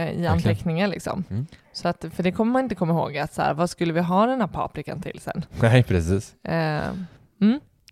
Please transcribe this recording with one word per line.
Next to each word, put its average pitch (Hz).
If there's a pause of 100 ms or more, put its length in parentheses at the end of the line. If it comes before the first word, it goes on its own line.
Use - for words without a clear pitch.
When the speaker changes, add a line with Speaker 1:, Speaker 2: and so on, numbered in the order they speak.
Speaker 1:
Verkligen. 170
Speaker 2:
anteckningar 175
liksom. 175
Speaker 1:
Mm. 117 (280)
Speaker 2:
Så -
att, 170 (100)
för 180
det 180
kommer 220
man 262
inte 214
komma 170
ihåg 151
att 147
så -
här, 139
vad 170
skulle 170
vi 170
ha 185
den 254
här 180
paprikan -
till -
sen? - (160)
Speaker 1:
Nej, 120
precis. 90 (100)
Speaker 2:
Eh, 160 (600)
mm. 233 (320)